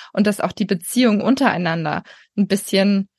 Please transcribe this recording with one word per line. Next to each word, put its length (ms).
und 140
dass 120
auch 120
die 140
Beziehungen 560
untereinander 840
ein 80
bisschen 640